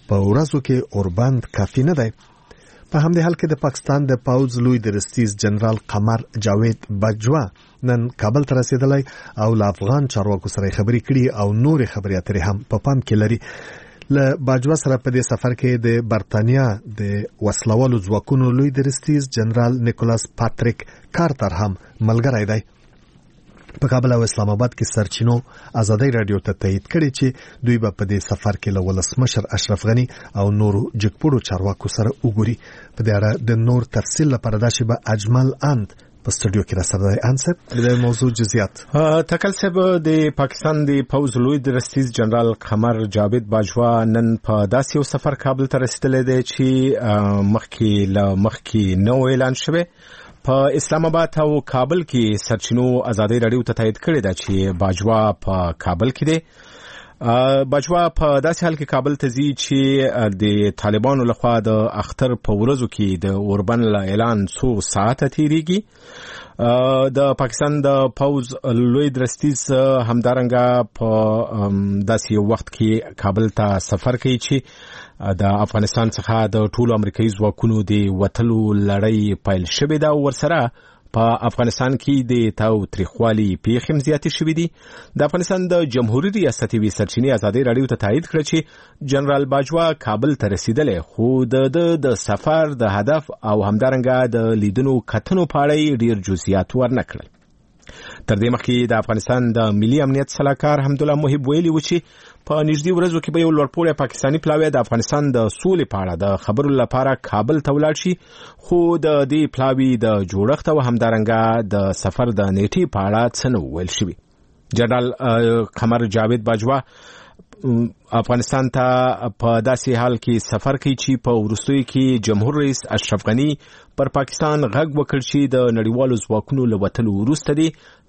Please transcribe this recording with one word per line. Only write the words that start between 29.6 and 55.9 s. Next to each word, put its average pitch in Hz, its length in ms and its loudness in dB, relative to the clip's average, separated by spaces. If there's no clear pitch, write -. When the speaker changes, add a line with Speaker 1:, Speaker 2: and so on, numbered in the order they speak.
Speaker 1:
غني 120 200 2
او 101 160 0
نورو 104 300 2
جګپوړو 131 360 0
چارواکو 95 380 -4
سره 107 220 -2
وګوري. 107 320 0
په 117 80 -4
دې 107 140 0
اړه 107 140 2
د - 20 2
نور 123 120 2
تفصیل 143 380 0
لپاره 110 220 -2
دا 117 120 2
شیبه 117 260 0
اجمل 117 380 2
اند 110 160 -2
په - 80 -4
سټوډیو 98 360 0
کې - 120 -8
راسره 92 220 -2
دی. 98 180 2
اند 135 140 2
صاحب، 175 140 -2
د 123 160 -6
دې 123 200 2
موضوع 120 240 0
جزئیات. 110 640 -2
Speaker 2:
آه، 156 280 2
تکل 170 300 -2
صاحب، 190 240 -4
د - 20 4
پاکستان 151 440 -2
د 143 60 2
پوځ 135 240 0
لوی 135 220 2
درستیز 127 520 -2
جنرال 113 420 0
قمر 110 520 -2
جاوید 104 440 0
باجوا 113 440 0
نن 113 320 2
په 107 300 0
داسې 123 300 0
یو 147 80 0
سفر 143 320 -4
کابل 131 300 -2
ته 135 120 -2
رسیدلی 131 460 0
دی 127 200 2
چې، - 240 -2
آه، 104 400 2
مخکې 107 500 0
له 98 180 2
مخکې 107 480 0
نه 107 160 2
و 131 140 2
اعلان 131 260 2
شوی. 160 300 -2
په 135 280 4
اسلام 156 300 0
آباد 160 220 2
او 151 220 2
کابل 135 400 0
کې 123 220 0
سرچینو 120 400 0
ازادۍ 107 320 0
راډیو 117 200 2
ته 117 100 -4
تایید 110 240 -2
کړې 156 240 0
ده 95 120 -2
چې 95 440 -2
باجوا 101 440 0
په 90 420 -4
کابل 90 240 -2